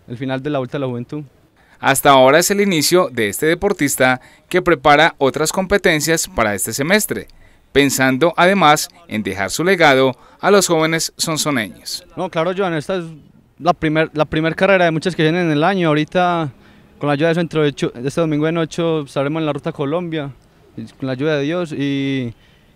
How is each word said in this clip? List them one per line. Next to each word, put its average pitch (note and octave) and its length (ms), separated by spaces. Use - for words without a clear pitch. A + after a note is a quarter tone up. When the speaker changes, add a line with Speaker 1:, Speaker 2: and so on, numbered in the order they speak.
Speaker 1:
el A#2+ 100
final C3 240
de D3 80
la D3 100
Vuelta B2+ 180
a - 20
la C3+ 80
Juventud. B2+ 360
Speaker 2:
Hasta C3+ 300
ahora C3+ 300
es F3+ 120
el G3 100
inicio F3 500
de A2+ 180
este G2 160
deportista D3 760
que F3+ 120
prepara D3+ 560
otras C#3+ 340
competencias E3+ 760
para G#2+ 260
este G#2+ 200
semestre, D3+ 540
pensando C3+ 640
además E3+ 520
en G#2+ 160
dejar F#2+ 260
su D3+ 140
legado C#3+ 520
a F#3 100
los G3+ 160
jóvenes D#3+ 500
sonsoneños. C#3+ 880
Speaker 1:
No, F3 140
claro, E3+ 260
Joan, F3+ 200
esta F#3 220
es E3+ 80
la D#3+ 140
primer, D#3+ 420
la D3 120
primer D#3+ 280
carrera F#3+ 300
de E3 80
muchas D#3+ 240
que E3 80
vienen E3+ 220
en D#3+ 60
el D3 120
año. F3+ 240
Ahorita, D#3+ 640
con C#3+ 80
la D3 60
ayuda D#3 160
de D#3+ 60
su F3 40
entro D#3 240
de, D3 80
de C3+ 360
este D#3 120
domingo D#3 300
en E3+ 80
ocho D#3+ 460
estaremos C#3+ 360
en D#3+ 60
la D3 80
Ruta D3 180
Colombia, D#3 580
con A2+ 320
la C3 60
ayuda D3 240
de C#3 60
Dios, E3 280
y, C#3 640